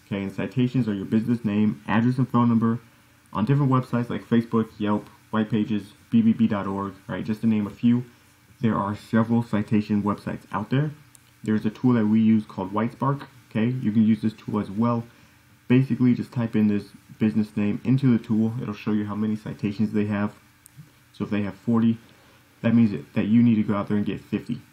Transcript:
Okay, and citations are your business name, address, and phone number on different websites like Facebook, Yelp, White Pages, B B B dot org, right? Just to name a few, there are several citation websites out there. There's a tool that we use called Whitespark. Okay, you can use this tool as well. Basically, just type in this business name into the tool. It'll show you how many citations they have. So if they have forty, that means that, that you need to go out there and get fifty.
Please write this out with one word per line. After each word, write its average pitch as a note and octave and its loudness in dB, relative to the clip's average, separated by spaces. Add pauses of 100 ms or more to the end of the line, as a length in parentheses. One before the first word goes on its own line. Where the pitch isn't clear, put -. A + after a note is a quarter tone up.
Okay, G2 -6
and G2 -6
citations B2 -2
are G#2 -2
your F#2+ -6
business A2+ 0
name, G#2 0
address, A#2+ 2
and C3 0
phone A#2+ 2
number A2+ 2 (520)
on G2 -4
different C#3 2
websites B2 0
like - -8
Facebook, A2+ 0 (100)
Yelp, G#2 -2 (220)
White G#2+ -2
Pages, G#2 -4 (160)
B A#2 4
B A3+ 4
B A2+ 2
dot G2+ -2
org, G2 -6 (120)
right? F#2 -8
Just G#2+ -6
to A2+ -2
name G#2+ 0
a - -10
few, A#2+ 2 (560)
there A2+ 0
are G2+ -4
several A2+ 0
citation G#2 0
websites G2 -4 (100)
out G2+ -6
there. D3 0 (520)
There's G#2+ 0
a A2 -2
tool B2 0
that A2 2
we A2 4
use A2 4
called F#2+ -8
Whitespark. C3 -4 (220)
Okay, A2+ 0
you B2+ -2
can A2 4
use A2 4
this A2 -2
tool - -6
as G2 -6
well. A#2 0 (640)
Basically, B2+ 4
just A#2+ -4
type A#2 -4
in G#2+ 4
this G2+ -2 (300)
business G#2+ 0
name G#2 -2
into C3 2
the A2+ 2
tool. A2 0
It'll G#2 -8
show - -6
you G#2 0
how G2+ -8
many G#2+ -2
citations G#2 -4
they G#2 0
have. G#2 -2 (800)
So G#2 -8
if F#2 -6
they G#2 0
have F#2+ -6
forty, A2+ 0 (640)
that A#2 2
means A2+ 4
that, - -10
that G2+ 0
you A#2 4
need A#2 4
to G#2+ 2
go G#2 -2
out G2+ -4
there G#2 0
and G#2 0
get G2 -4
fifty. - -6 (120)